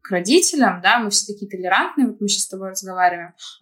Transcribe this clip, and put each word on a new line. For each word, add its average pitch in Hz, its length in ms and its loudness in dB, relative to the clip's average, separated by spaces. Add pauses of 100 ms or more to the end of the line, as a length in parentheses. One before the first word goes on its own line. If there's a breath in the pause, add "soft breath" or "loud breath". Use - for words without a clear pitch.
к - 80 -16
родителям, 208 720 2
да, 214 160 4
мы 214 120 -2
все - 220 -2
такие 202 160 -10
толерантные, 202 600 0
вот 208 120 -10
мы 208 60 0
щас - 160 -2
с - 60 -6
тобой 190 220 -10
разговариваем, 180 640 -2 (280 loud breath)